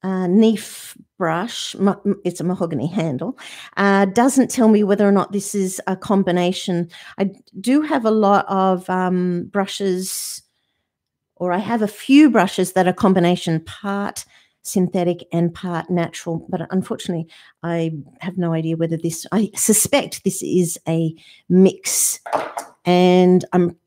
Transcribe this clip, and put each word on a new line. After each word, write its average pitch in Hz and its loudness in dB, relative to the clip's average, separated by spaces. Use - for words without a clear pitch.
uh, 185 -2
Neef 220 2
brush, 175 -4
ma-, 190 2
m-, 202 -2
it's 180 -4
a - -6
mahogany 165 -4
handle, 170 -4
uh, 196 4
doesn't 240 2
tell 233 2
me 214 6
whether 202 2
or 202 4
not 196 2
this 196 -6
is 190 -4
a 190 -2
combination. 180 -2
I 185 -2
do 254 2
have 302 -2
a 214 2
lot 202 4
of, 190 0
um, 180 -2
brushes 190 -6
or 180 -2
I 175 0
have 220 -2
a 208 0
few - 6
brushes 196 0
that - 2
are 180 0
combination 180 2
part 202 -8
synthetic 175 -2
and 170 0
part 170 -8
natural, 170 -6
but 175 -6
unfortunately, 180 -4
I 165 -2
have 180 -8
no 170 -2
idea 160 -2
whether 165 -2
this, 165 -6
I 202 0
suspect - -2
this - -2
is 170 0
a 165 -2
mix, - 2
and 180 6
I'm 175 0